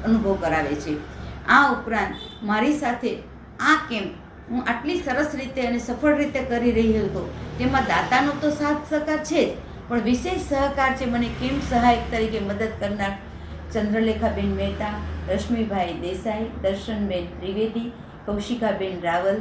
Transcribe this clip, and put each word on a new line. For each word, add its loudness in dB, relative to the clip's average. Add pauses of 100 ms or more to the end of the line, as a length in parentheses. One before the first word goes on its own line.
અનુભવ 4
કરાવે 0
છે. -4 (520)
આ 8
ઉપરાંત -2 (280)
મારી 2
સાથે -2 (440)
આ 6 (120)
કેમ્પ -4 (360)
હું -2
આટલી 0
સરસ 0
રીતે -2
અને 0
સફળ 2
રીતે 0
કરી 2
રહી 6
હતો, -2 (240)
તેમાં 4
દાતાનો 2
તો 2
સાથ 0
સહકાર 0
છે 4
જ, -2 (300)
પણ 0
વિશેષ 2
સહકાર 2
છે -2
મને 0
કેમ્પ -2
સહાયક 4
તરીકે 0
મદદ -2
કરનાર -2 (540)
ચંદ્રલેખાબેન 2
મહેતા, -2 (360)
રશ્મિભાઈ 0
દેસાઈ, -4 (120)
દર્શનબેન -2
ત્રિવેદી, -2 (340)
કૌશિકાબેન -2
રાવલ 2